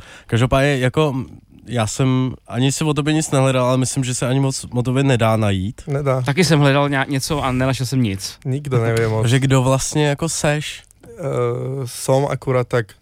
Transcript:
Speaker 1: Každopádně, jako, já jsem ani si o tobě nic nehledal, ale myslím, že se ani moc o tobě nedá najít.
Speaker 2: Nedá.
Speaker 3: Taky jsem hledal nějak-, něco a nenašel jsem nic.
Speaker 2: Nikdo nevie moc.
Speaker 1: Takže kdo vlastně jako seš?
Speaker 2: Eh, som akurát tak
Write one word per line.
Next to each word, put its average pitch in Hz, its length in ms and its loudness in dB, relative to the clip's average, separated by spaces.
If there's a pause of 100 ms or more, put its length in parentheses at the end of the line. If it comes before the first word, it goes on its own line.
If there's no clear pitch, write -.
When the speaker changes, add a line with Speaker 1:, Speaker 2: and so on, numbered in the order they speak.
(260)
Speaker 1:
Každopádně, 135 520 2
jako, 127 360 0 (520)
já 113 200 -2
jsem 127 480 0 (120)
ani 131 260 0
si 160 120 -2
o 151 100 2
tobě 151 180 0
nic 156 180 0
nehledal, 131 360 2
ale 127 120 2
myslím, 131 260 -2
že 123 100 -4
se 131 140 -4
ani 131 120 0
moc 135 300 -2
o 120 120 -2
tobě 127 200 0
nedá 113 340 4
najít. 101 500 -2
Speaker 2:
Nedá. 139 360 -2
Speaker 3:
Taky 139 220 2
jsem 156 160 4
hledal 143 280 4
nějak-, 139 200 0
něco 143 360 -2
a 131 80 0
nenašel 127 340 0
jsem 131 160 0
nic. 98 420 -4
Speaker 2:
Nikdo 135 380 -2
nevie 113 260 0
moc. 110 140 0
Speaker 1:
Takže 120 160 2
kdo 131 240 2
vlastně 135 460 0
jako 143 200 -2
seš? 151 540 -4 (360)
Speaker 2:
Eh, 185 40 -12 (640)
som 135 460 0
akurát 127 380 -2
tak 117 180 0 (160)